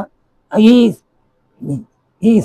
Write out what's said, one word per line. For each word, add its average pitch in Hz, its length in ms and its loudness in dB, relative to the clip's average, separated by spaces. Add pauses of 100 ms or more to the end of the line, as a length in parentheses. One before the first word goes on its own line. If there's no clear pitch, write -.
(520)
ఈ, 220 220 2 (1500)
ఈ 226 80 0 (140)